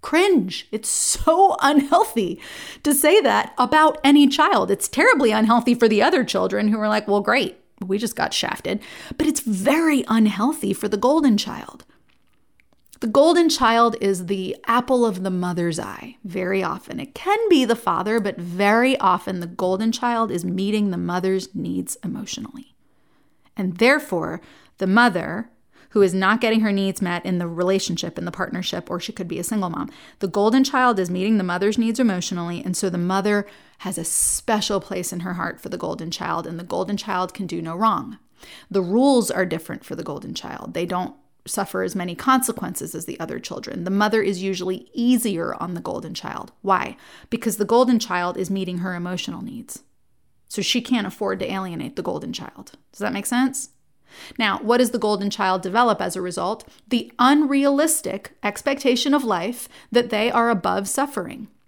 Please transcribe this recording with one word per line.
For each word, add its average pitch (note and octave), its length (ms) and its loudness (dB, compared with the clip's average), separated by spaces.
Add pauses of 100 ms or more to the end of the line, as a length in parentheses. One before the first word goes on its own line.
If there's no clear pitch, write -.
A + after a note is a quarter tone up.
Cringe. D#4 720 2
It's - 160 -6
so - 720 4
unhealthy C#4 760 2 (420)
to D4 100 2
say D4+ 280 6
that G#3+ 360 2
about D4+ 460 4
any C#4+ 240 8
child. C#4 440 4
It's - 180 0
terribly D4 420 4
unhealthy A3+ 460 4
for A#3 100 4
the A3 160 4
other C#4 220 4
children F#3+ 440 0
who G#3+ 120 0
are G#3+ 80 0
like, G#3+ 180 0
"Well, G3+ 140 2
great, G#3 380 0 (260)
we F#3+ 140 -2
just A3+ 180 -4
got - 180 -2
shafted." - 460 -4 (360)
But D4+ 100 0
it's D#4 140 0
very C#4 680 2
unhealthy A3 640 2
for G#3 160 -4
the G#3 80 -2
golden B3+ 400 4
child. - 480 -8 (1160)
The A#3+ 80 -4
golden D#4 400 6
child A#3 520 4
is F#3+ 260 -2
the F#3+ 300 -4 (100)
apple B3 380 2
of F#3 200 -2
the F#3+ 60 -2
mother's F3 500 -2
eye, - 440 -12
very F#3 380 -4
often. - 380 -6
It - 160 -14
can G4+ 220 0 (100)
be C#4+ 160 6
the A3+ 100 2
father, G#3+ 460 0
but F#3+ 180 -4
very G3+ 600 2
often F#3 420 0
the E3+ 80 -8
golden F#3+ 420 0
child A3+ 400 -2
is E3+ 140 -4
meeting G3 460 0
the F3 60 -2
mother's F3+ 580 -2
needs F3 500 -6
emotionally. - 720 -10 (800)
And F#3 220 -4
therefore, F#3+ 640 0 (380)
the G3 80 -2
mother F#3+ 640 2 (420)
who G#3 100 4
is F#3 120 4
not F#3+ 260 2
getting A3 200 2
her G#3+ 120 2
needs G3 300 0
met F3 220 -2
in F3+ 140 -2
the F3 80 -2
relationship, F3 720 -2
in E3+ 60 -6
the F3 60 -6
partnership, F3 600 -6
or F3 80 -4
she - 140 -10
could F3 160 -10
be F3 100 -6
a F3+ 60 -6
single G3 240 -2
mom. - 220 -8 (300)
The F#3+ 80 -4
golden A3 360 4
child B3+ 340 2
is F3+ 120 -2
meeting F#3+ 260 0
the F#3+ 80 0
mother's F#3 320 0
needs A3+ 240 0
emotionally, F3 640 -2
and F#3 100 -4
so G3 140 -2
the F3 80 -4
mother G3 500 0 (320)
has - 200 -8
a - 60 -8
special - 760 -2
place F#3 320 -8
in F3+ 80 -6
her F3+ 140 -6
heart F3 260 -6
for - 80 -14
the F3+ 80 -8
golden E3+ 340 -8
child, E3 360 -6
and E3 120 -10
the F3 60 -12
golden F#3 320 -4
child F#3 380 -4
can F#3+ 120 -8
do E3+ 140 -6
no E3 160 -8
wrong. G#3+ 420 -2 (520)
The G3 100 0
rules A#3 500 4
are F#3 140 0
different E3 400 -8
for - 100 -10
the - 80 -10
golden - 320 -10
child. - 380 -12
They F3 140 -4
don't F3+ 280 -4 (320)
suffer F#3+ 360 -4
as F#3 120 -4
many F3+ 200 -6
consequences A3+ 800 -2
as E3 100 -10
the - 160 -12
other - 180 -8
children. - 460 -10
The F#3 60 -4
mother G#3 320 2
is F#3 200 -2
usually F#3 520 -6
easier A#3 640 0
on F3 140 -8
the E3+ 60 -8
golden E3+ 340 -10
child. - 380 -12 (100)
Why? - 340 -2 (320)
Because A#3 300 -4
the G#3+ 60 0
golden A#3+ 340 4
child F3+ 400 -4
is F#3 120 -4
meeting F#3 280 -4
her F3+ 160 -6
emotional F3 480 -8
needs. - 400 -14 (680)
So - 140 -6
she - 180 0
can't A#3 260 -2
afford F#3+ 340 -4
to - 120 -4
alienate F3+ 440 -8
the F3+ 60 -6
golden E3 300 -6
child. - 400 -14 (200)
Does - 80 -16
that G3+ 120 -4
make G3+ 140 -6
sense? B3+ 440 -2 (680)
Now, G#3 200 0
what A#3 180 2
does A#3+ 140 4
the A#3+ 80 -4
golden G3+ 320 0
child F#3+ 320 0
develop G#3+ 380 2
as F#3+ 140 -4
a F#3 60 -8
result? F3+ 480 -6 (180)
The - 320 -2
unrealistic C#4 1200 2
expectation C4+ 720 0
of C#4+ 100 2
life G#3 440 -4 (220)
that A#3+ 200 2
they A3 200 0
are A#3 200 2
above G3 360 0
suffering. A3 640 -6 (200)